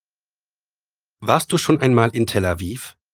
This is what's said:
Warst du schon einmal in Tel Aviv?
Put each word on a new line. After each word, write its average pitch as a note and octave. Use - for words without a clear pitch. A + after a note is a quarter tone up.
Warst A#2
du E3+
schon D#3
einmal A#2
in A2+
Tel G2+
Aviv? F2+